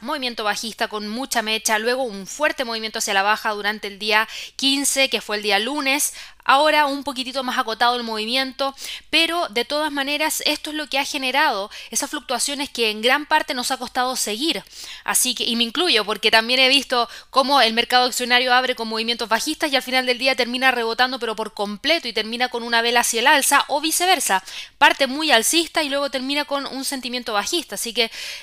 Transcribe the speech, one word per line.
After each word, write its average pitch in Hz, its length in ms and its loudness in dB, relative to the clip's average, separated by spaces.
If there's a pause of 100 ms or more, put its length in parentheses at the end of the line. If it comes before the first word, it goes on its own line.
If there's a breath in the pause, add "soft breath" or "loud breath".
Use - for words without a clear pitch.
movimiento 247 420 -6
bajista 208 440 -4
con 214 200 -6
mucha 240 320 -4
mecha, 220 380 0
luego 240 240 0
un 196 240 -8
fuerte 302 400 -2
movimiento 220 320 -6
hacia 208 160 -2
la 196 80 4
baja 214 300 0
durante 208 360 -4
el 196 100 -12
día 214 300 2 (280 loud breath)
quince, 269 520 2
que 220 140 -2
fue 208 140 -4
el 208 60 -6
día 202 160 4
lunes. 269 540 0 (340 loud breath)
Ahora 302 380 6
un 277 200 -2
poquitito 262 380 -6
más 247 140 -4
acotado 240 400 2
el 240 60 -4
movimiento, 240 720 -2 (340 loud breath)
pero 330 400 2
de 233 160 -2
todas 302 260 -2
maneras 285 540 -2
esto 294 240 -2
es 302 80 -8
lo 302 120 -6
que 262 100 -2
ha 285 80 0
generado 262 640 0 (200 loud breath)
esas 254 200 -4
fluctuaciones 277 580 -4
que 226 220 0
en 214 100 -4
gran 262 240 2
parte 311 300 0
nos 247 160 -4
ha 262 80 -2
costado 254 360 -2
seguir. 208 480 -2 (420 loud breath)
Así 240 300 0
que, 247 100 -4
y 233 120 0
me 233 80 0
incluyo, 233 400 2
porque 208 260 -2
también 233 300 4
he 262 80 6
visto 254 400 2 (220 loud breath)
cómo 254 320 4
el 226 100 4
mercado 240 320 2
accionario 247 480 2
abre 254 220 4
con 226 140 -6
movimientos 226 420 -4
bajistas 294 420 0
y 269 40 4
al 247 60 0
final 254 220 0
del 247 140 0
día 262 180 2
termina 254 340 2
rebotando, 247 480 0
pero 220 160 -4
por 208 200 -6
completo, 240 540 -2
y 226 40 -6
termina 226 360 -2
con 240 140 -6
una 233 200 2
vela 240 180 4
hacia 226 200 0
el 233 60 0
alza 277 420 6
o 285 120 0
viceversa. 320 640 2 (320 loud breath)
Parte 285 300 4
muy 294 240 -2
alcista 311 520 4
y 294 60 -2
luego 277 220 -2
termina 269 340 -2
con 277 220 -4
un 262 180 -8
sentimiento 247 480 -6
bajista. 208 440 -2
Así 226 180 -6
que 226 160 0 (320 loud breath)